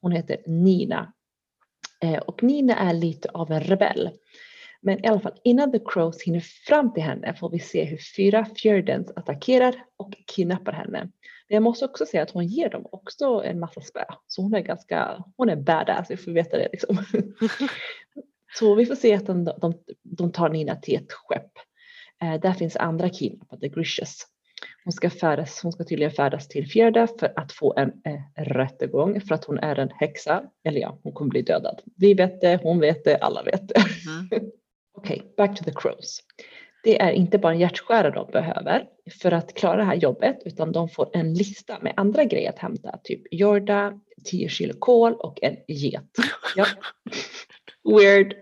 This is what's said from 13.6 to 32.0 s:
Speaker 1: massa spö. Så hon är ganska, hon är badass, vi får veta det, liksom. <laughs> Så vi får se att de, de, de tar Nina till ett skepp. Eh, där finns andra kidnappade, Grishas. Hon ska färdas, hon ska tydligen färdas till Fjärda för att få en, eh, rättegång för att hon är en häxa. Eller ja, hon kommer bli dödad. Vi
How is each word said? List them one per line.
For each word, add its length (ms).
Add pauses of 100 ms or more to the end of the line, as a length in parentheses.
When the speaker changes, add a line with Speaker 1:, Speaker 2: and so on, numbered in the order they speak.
Speaker 1:
massa 200
spö. 240 (220)
Så 160
hon 120
är 60
ganska, 640 (120)
hon 120
är 80
badass, 540
vi 60
får 140
veta 260
det, 160
liksom. 260
<laughs> 60 (1500)
Så 160
vi 120
får 80
se 200
att 120
de, 180
de, 300 (280)
de 300
tar 160
Nina 280
till 200
ett 160
skepp. 400 (680)
Eh, 180
där 120
finns 240
andra 320
kidnappade, 600
Grishas. 580 (580)
Hon 80
ska 180
färdas, 520
hon 100
ska 120
tydligen 280
färdas 360
till 180
Fjärda 400
för 300
att 160
få 240
en, 120
eh, 560
rättegång 760
för 140
att 100
hon 140
är 200
en 120
häxa. 520 (220)
Eller 160
ja, 220
hon 100
kommer 180
bli 120
dödad. 400 (140)
Vi 180